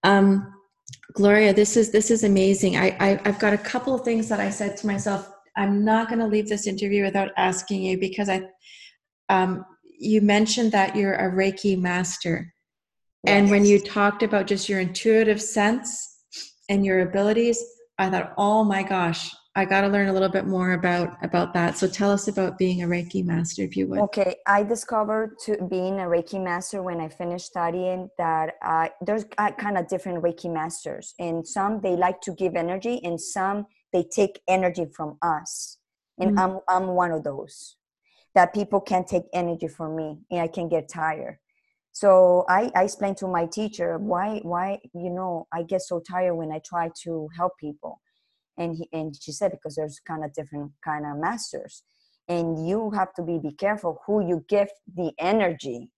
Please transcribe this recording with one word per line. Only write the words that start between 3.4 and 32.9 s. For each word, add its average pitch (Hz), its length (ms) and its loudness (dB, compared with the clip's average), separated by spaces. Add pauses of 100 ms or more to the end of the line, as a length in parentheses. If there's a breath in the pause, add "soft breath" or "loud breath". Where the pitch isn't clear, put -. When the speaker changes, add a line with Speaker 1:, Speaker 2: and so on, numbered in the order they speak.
Speaker 1:
got 208 120 4
a 208 60 2
couple 254 360 -4
of 247 80 -2
things 226 260 -2
that 214 100 -2
I 196 120 -2
said 202 280 -6
to - 80 -6
myself, 196 440 -2 (260)
"I'm 202 280 2
not 220 240 4
gonna 226 200 0
leave 208 200 0
this 208 180 -2
interview 202 360 0
without 196 340 0
asking 190 460 -2
you," 185 160 0
because 190 300 -2
I, 190 140 0 (840 loud breath)
um, 185 360 2 (340)
you 214 220 4
mentioned 214 520 4
that 190 220 2
you're 196 200 2
a 185 180 0
Reiki 190 460 2
master. 180 760 -2 (760)
And 202 240 6
when 202 140 6
Speaker 2:
Yes. 202 60 8
Speaker 1:
you 202 100 8
talked 208 420 0
about 208 240 2
just 196 220 -2
your 196 100 0
intuitive 214 640 2
sense - 800 -2 (460 loud breath)
and 196 160 2
your 185 160 2
abilities, 214 600 2 (380)
I 190 100 0
thought, - 300 -4
Oh 208 240 4
my 196 220 2
gosh, 175 500 -2 (240)
I 196 60 4
gotta 196 240 2
learn 196 200 2
a 190 40 2
little 190 160 4
bit 190 180 -2
more 185 260 2
about, 175 520 0
about 175 300 -2
that. 170 240 0
So 185 100 0
tell 202 220 0
us 202 180 0
about 196 300 -2
being 180 240 0
a 170 40 -2
Reiki 175 380 -2
master, 170 380 -2
if 180 120 -6
you 190 140 0
would. 190 120 -2
Speaker 2:
Okay, 202 360 0 (100)
I 202 160 4
discovered 220 840 -2
to 214 100 -2 (140)
being 185 280 -2
a 190 60 -6
Reiki 170 380 -2
master 185 400 -6
when 180 180 -6
I 160 80 -8
finished 175 380 -8
studying 180 720 -4
that, 165 440 -2
uh, 160 260 0 (120)
there's, 214 240 -2 (140)
uh, 208 140 0
kind 208 260 -4
of 175 100 -4
different 180 340 -6
Reiki 170 300 -4
masters. 160 680 -8
And 165 300 -6
some, 208 320 -2
they 190 160 0
like 180 240 0
to 196 120 -8
give 175 220 -2
energy, 185 480 -4